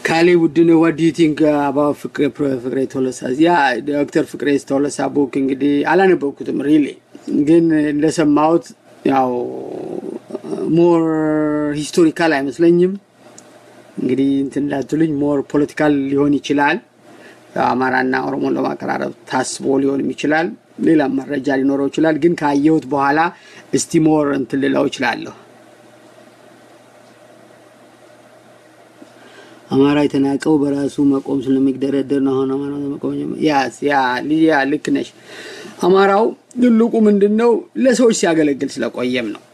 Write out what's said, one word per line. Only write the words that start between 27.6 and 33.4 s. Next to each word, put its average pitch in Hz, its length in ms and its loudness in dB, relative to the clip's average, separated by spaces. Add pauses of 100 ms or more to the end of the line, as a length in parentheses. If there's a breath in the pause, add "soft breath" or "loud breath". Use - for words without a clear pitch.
አማራ 143 320 4
የተናቀው 143 560 0
በራሱ 143 400 -2 (100)
መቆም 139 360 0
ስለሚደረደር 135 800 0
ነው። 135 120 0
አሁን 135 180 0
አማራ 143 220 -4 (100)
መቆም 143 300 -6
ጀመረ። 147 300 -8